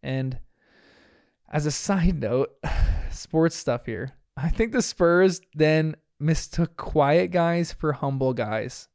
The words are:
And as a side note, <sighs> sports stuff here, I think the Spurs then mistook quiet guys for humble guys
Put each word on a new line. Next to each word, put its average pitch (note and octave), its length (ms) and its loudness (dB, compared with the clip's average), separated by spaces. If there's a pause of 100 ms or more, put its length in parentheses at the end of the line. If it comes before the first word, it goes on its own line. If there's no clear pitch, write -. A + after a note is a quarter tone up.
And C3 380 -6 (1120)
as D3 140 -2
a D3+ 60 0
side F3 500 0
note, B2 340 -2 (280)
<sighs> - 280 0
sports - 440 0
stuff A#2+ 300 -4
here, A2+ 280 -8 (240)
I C#3+ 120 -2
think A3 220 0
the A#3+ 100 2
Spurs F3+ 600 4 (120)
then D#3 440 2 (220)
mistook D#3+ 580 -2
quiet D#3 540 2
guys E3+ 420 0
for D3+ 200 -4
humble C3+ 400 -2
guys A2 600 -6